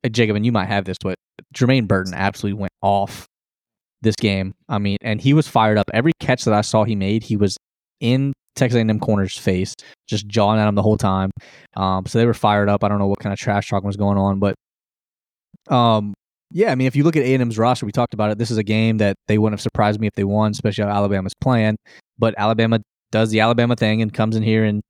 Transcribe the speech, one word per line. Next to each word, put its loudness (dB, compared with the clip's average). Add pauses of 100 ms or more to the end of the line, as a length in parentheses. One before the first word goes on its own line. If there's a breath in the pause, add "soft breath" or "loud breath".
uh, 0
Jacob, 0
and -2
you 0
might -2
have -2
this, -8
but -4 (380)
Jermaine 2
Burton -2
absolutely -4
went -6 (100)
off -2 (760)
this 0
game. -4 (160)
I -2
mean, -2
and -4
he 2
was 2
fired 2
up. -2
Every 0
catch -2
that 2
I 2
saw 0
he -2
made, -2
he -4
was 0 (420)
in 0 (220)
Texas 2
A 4
and 0
M 0
corner's 0
face, -2 (340 loud breath)
just -4
jawing 2
at 2
him 0
the 2
whole 4
time. 0 (440 loud breath)
Um, -2
so -2
they 4
were 2
fired 2
up. 2
I 0
don't 0
know 2
what 0
kind -6
of -8
trash -2
talking -2
was -4
going 2
on, 2
but, 0 (1160)
um, 2 (380)
yeah, 2
I 0
mean, 0
if -2
you 2
look 2
at 2
A 2
and 2
M's -2
roster, 2
we -6
talked -2
about 0
it. -4
This -2
is 0
a 0
game 2
that 2 (120)
they 2
wouldn't 2
have -12
surprised 0
me -2
if -4
they -2
won, 0
especially -4
how -4
Alabama's -2
playing. 2 (440 loud breath)
But 0
Alabama 2 (320)
does 0
the 2
Alabama 2
thing 0
and -2
comes 0
in 0
here 2
and 0